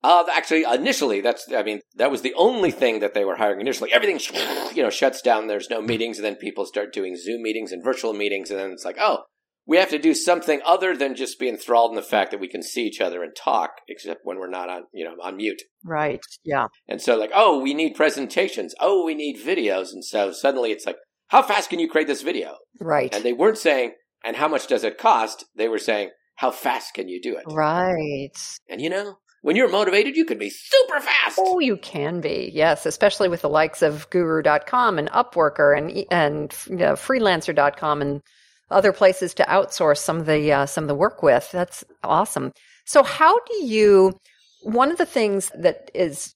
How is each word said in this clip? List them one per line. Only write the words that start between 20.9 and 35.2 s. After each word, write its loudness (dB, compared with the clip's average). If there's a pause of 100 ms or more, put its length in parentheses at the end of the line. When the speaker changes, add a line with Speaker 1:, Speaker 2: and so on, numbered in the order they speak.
Speaker 1:
"How 8
fast -2
can -4
you -2
create 0
this -4
video?" -6 (220)
Speaker 2:
Right. -2
Speaker 1:
And -4
they 0
weren't 2
saying, 0 (280)
"And -6
how 0
much -2
does 0
it -4
cost?" 0 (120)
They -2
were -2
saying, -2 (240)
"How 0
fast -4
can -10
you -10
do -6
it?" -12
Speaker 2:
Right. -2 (320)
Speaker 1:
And, -12
you -4
know, -6 (240)
when 0
you're 4
motivated, 2
you 4
can -6
be -8
super 2
fast. 0
Speaker 2:
Oh, 2
you 0
can -6
be. -4
Yes, 2
especially 2
with -4
the 0
likes 2
of 0
guru 0
dot 2
com 2
and -4
Upworker 2